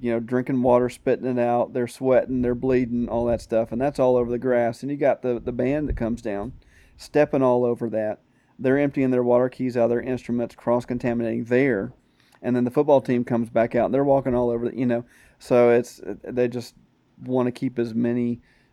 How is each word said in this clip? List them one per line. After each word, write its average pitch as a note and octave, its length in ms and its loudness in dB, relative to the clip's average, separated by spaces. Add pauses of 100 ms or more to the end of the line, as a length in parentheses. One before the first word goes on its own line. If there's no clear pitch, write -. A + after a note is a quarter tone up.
you A#2+ 120 -2
know, A#2 80 0
drinking B2 420 -2
water, B2 280 4
spitting - 360 -2
it B2 120 -2
out. A#2+ 340 0
They're A#2+ 160 -4
sweating, B2+ 540 0
they're B2 120 0
bleeding, A#2+ 540 0
all A#2 180 -2
that A#2 140 0
stuff. A2+ 320 -2
And A#2 80 -4
that's C#3+ 180 -2
all B2+ 180 4
over A#2+ 140 0
the A#2+ 80 -2
grass. A#2+ 440 0
And C#3 100 -6
you C#3+ 60 -8
got C#3 240 2
the, B2 180 -2
the B2 120 -6
band C#3 360 -2
that - 80 -2
comes A#2 240 -4
down, G#2 320 -8 (440)
stepping D3 460 0
all B2 220 2
over A#2 260 -2
that. G#2+ 300 -4 (380)
They're C3 200 2
emptying C#3 320 0
their B2+ 120 2
water B2 260 2
keys B2+ 280 -6
out A#2 80 4
of A#2 60 4
their A#2+ 120 0
instruments, A#2+ 520 -6
cross-contaminating A#2+ 920 -2
there. B2 500 0 (480)
And B2 140 0
then B2 80 2
the B2 60 -2
football D3 300 4
team B2 240 0
comes A#2 260 -2
back A#2 240 0
out, A2+ 120 2
and G2 80 -2
they're C#3 100 2
walking C3+ 300 2
all A#2+ 160 0
over, A#2+ 200 -2
the, - 60 -12
you B2+ 100 -2
know. A#2+ 180 0 (340)
So A#2+ 320 4
it's, A#2+ 300 2 (240)
they B2 240 -2
just A#2+ 260 -10 (500)
wanna B2+ 280 0
keep B2+ 260 -6
as A#2 160 -2
many, A#2+ 460 -2 (320)